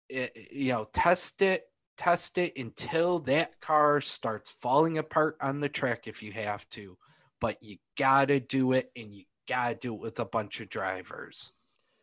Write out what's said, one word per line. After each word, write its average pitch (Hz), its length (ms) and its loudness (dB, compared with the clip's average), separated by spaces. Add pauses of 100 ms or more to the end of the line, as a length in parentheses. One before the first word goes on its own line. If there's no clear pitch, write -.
(120)
i-, 127 180 -4 (220)
you 131 220 0
know, 110 180 -2
test - 500 2
it, 190 280 2 (280)
test - 400 2
it 175 200 -2
until 165 640 0
that 147 420 0
car 147 400 4
starts - 480 -2
falling 156 480 2
apart 156 420 0
on 139 200 -2
the 147 100 -2
track 120 380 -4
if 107 160 -12
you 107 80 -10
have 104 380 -6
to. 98 280 -14 (420)
But 110 220 -4
you 107 160 -16 (200)
gotta 135 420 4
do 131 320 0
it, 127 240 0
and 110 180 -14
you 98 100 -18 (240)
gotta 123 280 -2
do 117 180 -6
it 95 80 -10
with 110 180 -6
a 117 60 -2
bunch 107 360 -4
of 104 80 -12
drivers. - 840 -6 (500)